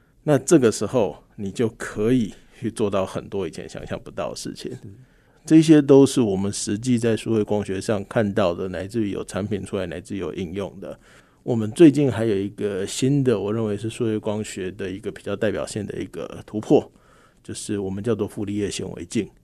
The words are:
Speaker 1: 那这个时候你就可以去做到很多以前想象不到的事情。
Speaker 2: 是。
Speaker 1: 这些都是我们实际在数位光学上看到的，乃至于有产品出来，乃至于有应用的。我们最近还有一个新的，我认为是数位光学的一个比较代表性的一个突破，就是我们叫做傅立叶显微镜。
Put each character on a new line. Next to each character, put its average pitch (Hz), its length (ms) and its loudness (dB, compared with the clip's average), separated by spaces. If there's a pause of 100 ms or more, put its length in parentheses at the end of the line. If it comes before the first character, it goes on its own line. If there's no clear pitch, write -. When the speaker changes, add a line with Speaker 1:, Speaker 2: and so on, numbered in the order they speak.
(220)
Speaker 1:
那 151 160 4
这 170 200 6
个 117 140 4
时 107 140 -4
候 98 360 -2 (140)
你 98 140 -8
就 110 260 -2
可 110 380 -2
以 110 180 0 (260)
去 113 120 -4
做 107 180 -2
到 98 160 0
很 - 240 -8
多 98 180 -6
以 80 40 -8
前 - 180 -14
想 - 180 -14
象 - 160 -8
不 - 80 -18
到 85 200 -6
的 - 60 -12
事 - 180 -10
情。 - 180 -12
Speaker 2:
是。 120 160 -16 (560)
Speaker 1:
这 160 160 8
些 156 220 8
都 139 240 10
是 131 160 2
我 101 120 0
们 98 160 -2
实 104 280 -4
际 123 200 0
在 113 160 2
数 113 200 -2
位 107 100 2
光 104 180 0
学 95 160 -6
上 98 300 -2
看 107 240 0
到 98 220 2
的， 95 160 -6
乃 90 180 -8
至 113 140 -2
于 104 80 -2
有 90 120 -6
产 98 240 -6
品 98 160 -4
出 98 140 -6
来， 95 80 -2
乃 85 160 -8
至 104 160 -10
于 - 20 -6
有 87 140 -6
应 87 220 -8
用 98 260 -8
的。 73 180 -14 (440)
我 123 140 -2
们 107 160 -2
最 160 180 10
近 135 220 2
还 110 140 -2
有 107 100 2
一 98 140 -2
个 101 360 -4
新 139 380 0
的， 117 160 2
我 101 120 -2
认 113 120 -2
为 104 100 -2
是 104 140 -6
数 120 160 -6
位 110 140 0
光 107 260 -4
学 92 280 -8
的 98 180 -8
一 95 80 -8
个 104 120 -10
比 85 120 -14
较 101 120 -6
代 101 160 0
表 78 160 -4
性 101 200 -8
的 - 120 -10
一 - 100 -6
个 - 360 -12
突 107 160 -8
破， 120 320 2 (500)
就 - 120 -12
是 - 240 -6
我 95 100 -4
们 98 160 -6
叫 117 100 2
做 101 140 -2
傅 - 160 -8
立 101 120 -6
叶 101 140 -2
显 - 220 -6
微 85 140 -12
镜。 104 200 -2 (180)